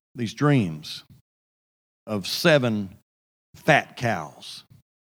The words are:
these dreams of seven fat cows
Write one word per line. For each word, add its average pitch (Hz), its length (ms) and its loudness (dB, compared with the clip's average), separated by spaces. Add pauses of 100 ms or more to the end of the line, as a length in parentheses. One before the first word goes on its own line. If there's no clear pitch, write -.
(140)
these 117 200 -6
dreams 107 680 0 (1040)
of 104 220 -6
seven 117 680 0 (600)
fat - 400 0
cows 92 680 -6 (520)